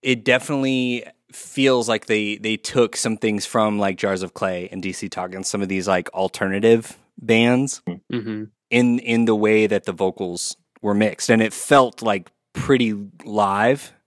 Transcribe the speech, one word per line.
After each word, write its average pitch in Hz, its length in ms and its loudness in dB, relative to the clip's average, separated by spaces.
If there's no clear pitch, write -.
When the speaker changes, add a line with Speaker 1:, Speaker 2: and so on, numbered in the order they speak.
Speaker 1:
It 127 200 0
definitely 127 800 0
feels 131 580 0
like 110 160 -2
they, 107 320 0
they 107 200 -2
took - 380 0
some 113 220 -2
things 104 300 -2
from, 107 320 2
like, 98 180 0
Jars 95 240 -2
of 92 140 -10
Clay 92 360 -6
and 92 120 -10
D 95 80 -4
C 92 180 -10
Talk 92 240 -10
and 95 100 -10
some 101 200 -4
of 95 40 -4
these, 95 200 -4
like, 90 260 0
alternative 101 840 0
bands 120 640 2
Speaker 2:
Mm-hmm. 110 300 -8
Speaker 1:
in, 120 300 4
in 117 260 0
the 113 100 4
way 107 300 4
that 101 200 -2
the 95 80 -6
vocals 90 600 -4
were 104 100 0
mixed, 107 380 0
and 113 100 6
it 110 120 0
felt, 131 500 2
like, 101 280 -2
pretty 127 400 2
live. 107 680 0